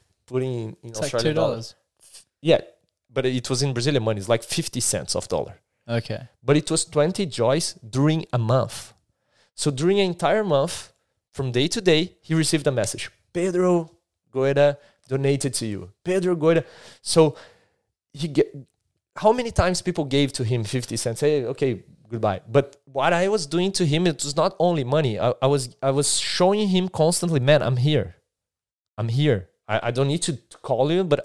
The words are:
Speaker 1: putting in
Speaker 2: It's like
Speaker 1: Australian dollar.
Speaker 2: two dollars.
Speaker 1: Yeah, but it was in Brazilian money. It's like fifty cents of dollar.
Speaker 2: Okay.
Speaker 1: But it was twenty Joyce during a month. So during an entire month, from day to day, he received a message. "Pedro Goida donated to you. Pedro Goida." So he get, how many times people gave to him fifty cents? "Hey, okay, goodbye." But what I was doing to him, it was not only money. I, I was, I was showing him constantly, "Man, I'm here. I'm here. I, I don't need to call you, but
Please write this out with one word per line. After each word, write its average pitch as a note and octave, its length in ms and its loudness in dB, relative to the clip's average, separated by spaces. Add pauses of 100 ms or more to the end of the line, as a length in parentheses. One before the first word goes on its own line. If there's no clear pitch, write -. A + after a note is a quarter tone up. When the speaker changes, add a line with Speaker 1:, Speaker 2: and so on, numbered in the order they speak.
(280)
Speaker 1:
putting B2+ 260 -4 (300)
in A#2 60 -16
Speaker 2:
It's A2 100 -12
like D3 60 -2
Speaker 1:
Australian C3+ 300 0
dollar. D#3+ 120 2
Speaker 2:
two B2 60 -2
dollars. A2+ 220 -10 (640)
Speaker 1:
Yeah, D#3 200 4 (480)
but B2+ 160 -4
it B2+ 240 -2
was C3 140 0
in C#3 100 0
Brazilian B2 300 0
money. G#2+ 160 0
It's G2 100 -10
like A#2 140 2
fifty - 380 -6
cents - 340 -4
of F2 120 -4
dollar. - 280 -4 (320)
Speaker 2:
Okay. A#2 340 -4 (220)
Speaker 1:
But C3+ 140 6
it D3+ 120 -2
was D#3+ 160 -2
twenty E3 400 0
Joyce C3 480 0 (240)
during D#3 340 2
a B2 60 -2
month. A#2 560 -2 (640)
So - 160 -2
during E3+ 280 2
an G3 60 4
entire F3+ 380 0
month, D#3 500 -2 (380)
from C3 200 -6
day B2 160 0
to A3+ 140 -4
day, F3+ 400 2
he - 120 -4
received D#3 340 0
a C#3+ 40 2
message. - 400 -4 (220)
"Pedro F3 580 0 (400)
Goida C#3 460 2 (320)
donated C3+ 460 0
to A#2+ 100 -4
you. G2 260 -8 (120)
Pedro F3+ 320 0
Goida." D#3+ 280 2 (380)
So D#3+ 340 4 (800)
he D3 160 -8
get, C#3+ 180 2 (680)
how G#3+ 160 4
many A#3+ 180 -2
times F3+ 300 0
people D#3+ 240 -4
gave C#3 280 0
to C3 120 -6
him A#2 180 -2
fifty A#2 320 -6
cents? A2+ 240 -4
"Hey, D3 240 2
okay, B2 400 -4 (240)
goodbye." A2 400 -2
But C#3 380 0
what C3+ 260 0
I F3 160 2
was G3 200 -2
doing F3 260 -2
to F#3 120 0
him, D#3+ 220 2
it D3+ 160 -2
was C#3+ 140 -6
not E3 220 2
only E3 260 2
money. B2+ 340 0
I, A#2 220 2
I C3 60 2
was, C3+ 340 0
I C3+ 100 0
was C#3 280 0
showing G3+ 500 2
him F#3 180 2
constantly, E3 540 0
"Man, C#3 200 4
I'm B2 160 0
here. B2 380 0 (840)
I'm A2+ 120 -4
here. A#2+ 400 0 (180)
I, G#2+ 200 -2
I B2 40 -2
don't C3+ 160 0
need D#3 220 -2
to C3 80 -4 (240)
call C3+ 300 0
you, F#3 120 0
but D3 220 2